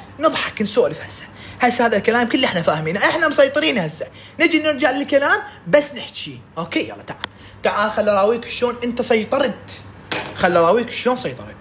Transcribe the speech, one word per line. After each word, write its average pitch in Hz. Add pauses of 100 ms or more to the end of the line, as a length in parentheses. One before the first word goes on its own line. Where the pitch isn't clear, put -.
(200)
نضحك -
نسولف -
هسه. - (360)
هسه 240
هذا 220
الكلام 226
كله 262
احنا 170
فاهمينه، 160
احنا 311
مسيطرين 285
هسه. 160 (340)
نجي 311
نرجع 294
للكلام 285 (280)
بس 285
نحكي. 147 (200)
أوكي 175
يلا -
تعال. - (440)
تعال 202
خل 208
أراويك 208
شلون 240 (100)
أنت 240
سيطرت. 240 (840)
خل 175
أراويك 196
شلون 247
سيطرت. 123